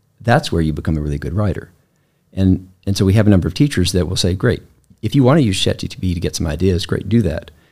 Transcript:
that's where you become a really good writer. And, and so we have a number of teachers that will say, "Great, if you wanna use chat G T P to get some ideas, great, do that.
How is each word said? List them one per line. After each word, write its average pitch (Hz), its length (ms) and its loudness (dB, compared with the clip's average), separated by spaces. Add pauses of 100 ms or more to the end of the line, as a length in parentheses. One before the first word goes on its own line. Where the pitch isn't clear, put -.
(200)
that's 135 300 0
where 85 120 0
you 78 100 0
become 76 240 -4
a 73 60 -2
really 73 160 -4
good 71 160 -8
writer. 101 360 -4 (640)
And, 92 360 2 (180)
and 101 100 -2
so 101 80 0
we 95 100 4
have 104 120 4
a 104 40 8
number 87 180 4
of - 60 -6
teachers 143 380 0
that 85 160 0
will 92 80 -6
say, 90 180 0
"Great, 92 280 -2 (400)
if 107 120 -4
you 139 80 4
wanna 135 180 4
use 101 200 0
chat - 200 0
G 87 80 -8
T - 120 -14
P 92 140 -2
to 85 60 -4
get 80 160 -4
some 85 100 -4
ideas, 85 400 0
great, - 220 -4
do 117 140 4
that. 80 280 -4 (220)